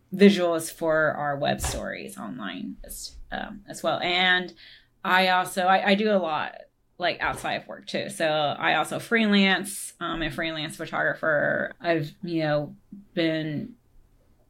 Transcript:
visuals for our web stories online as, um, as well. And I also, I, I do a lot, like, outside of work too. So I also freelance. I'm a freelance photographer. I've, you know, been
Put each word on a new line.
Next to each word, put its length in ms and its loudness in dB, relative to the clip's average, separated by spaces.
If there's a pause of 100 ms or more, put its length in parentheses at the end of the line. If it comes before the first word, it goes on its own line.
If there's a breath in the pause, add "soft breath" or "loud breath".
(120)
visuals 600 6
for 400 2
our 240 -4
web 240 0
stories 560 -6
online 680 -10
as, 340 -14 (140)
um, 380 -10
as 140 -14
well. 180 0
And 540 0 (500 soft breath)
I 240 4
also, 360 2
I, 260 4
I 40 6
do 160 2
a 60 4
lot, 380 -2 (440)
like, 220 -2
outside 400 -2
of 80 -14
work 180 -14
too. 220 -4
So 180 -2
I 500 2
also 220 -2
freelance. 1000 2
I'm 220 -4
a 80 -2
freelance 460 -6
photographer. 1000 0
I've, 320 0 (120)
you 200 -2
know, 320 0 (380)
been 640 -2 (760)